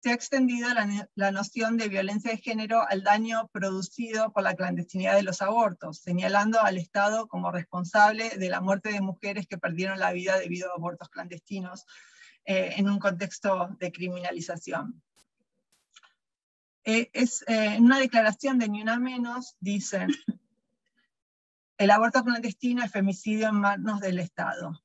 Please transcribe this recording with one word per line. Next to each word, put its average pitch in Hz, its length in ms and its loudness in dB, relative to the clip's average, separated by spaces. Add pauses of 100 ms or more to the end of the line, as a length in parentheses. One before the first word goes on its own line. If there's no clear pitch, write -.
se 240 80 -2
ha 240 40 2
extendido 240 600 0
la, 202 400 0
la 196 180 0
noción 220 460 -2
de 220 100 -2
violencia 202 440 -2
de 220 80 -6
género 220 500 -2
al 196 140 -2
daño 226 500 2
producido 214 800 -4
por 202 80 0
la 190 140 0
clandestinidad 185 600 -2
de 202 80 6
los 190 200 -4
abortos, 202 560 0
señalando 202 640 2
al 196 160 2
Estado 208 500 0
como 180 240 -4
responsable 208 880 2
de 185 120 -2
la 180 100 -2
muerte 196 320 0
de 202 80 -2
mujeres 196 480 -6
que 175 120 -10
perdieron 185 400 -4
la 185 120 0
vida 185 280 0
debido 180 320 -6
a 180 40 -6
abortos 170 340 -8
clandestinos, 180 760 -12 (580)
eh, 185 320 0
en 202 140 2
un 202 80 2
contexto 185 720 -2 (100)
de 175 120 -4
criminalización. 175 1080 -8 (1800)
Eh, 226 280 2
es, - 340 0
eh, 214 280 2
en 226 100 8
una 269 140 8
declaración 254 600 2
de 226 80 2
Ni 208 140 -4
Una 226 180 0
Menos, 247 640 -6
dicen: 190 480 -2 (1700)
"El 202 140 6
aborto 226 320 6
clandestino 240 600 0
es 214 80 -4
femicidio 214 580 0
en 214 60 0
manos 202 460 0
del 185 180 -2
Estado". 170 640 -8